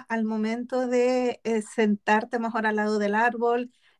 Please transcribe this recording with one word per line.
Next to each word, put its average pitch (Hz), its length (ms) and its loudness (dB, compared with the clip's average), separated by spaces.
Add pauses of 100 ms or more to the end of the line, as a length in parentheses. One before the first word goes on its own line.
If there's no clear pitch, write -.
al 226 160 0
momento 233 640 -2
de, 247 560 0
eh, 220 180 0
sentarte 214 760 0
mejor 226 260 -2
al 214 120 0
lado 214 200 0
del 202 180 0
árbol, 240 560 0 (280)